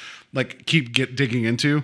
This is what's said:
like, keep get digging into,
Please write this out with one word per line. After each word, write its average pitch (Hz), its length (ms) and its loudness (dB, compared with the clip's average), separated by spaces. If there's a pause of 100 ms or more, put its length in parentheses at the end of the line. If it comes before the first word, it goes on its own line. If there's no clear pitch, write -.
(340)
like, - 320 -4
keep 131 280 2
get 127 220 0
digging 123 300 0
into, 143 380 2